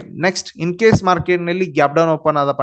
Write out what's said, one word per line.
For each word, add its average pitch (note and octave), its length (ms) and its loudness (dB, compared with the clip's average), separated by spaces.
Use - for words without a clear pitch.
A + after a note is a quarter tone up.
ನೆಕ್ಸ್ಟ್, - 240 -4
in F3 60 0
case A3 200 6
ಮಾರ್ಕೆಟ್ F3 380 0
ನಲ್ಲಿ F#3 180 -2
ಗ್ಯಾಪ್ C#3+ 220 2
ಡೌನ್ E3 160 2
ಓಪನ್ D3+ 260 0
ಆದಪ್ಪ C#3 220 -2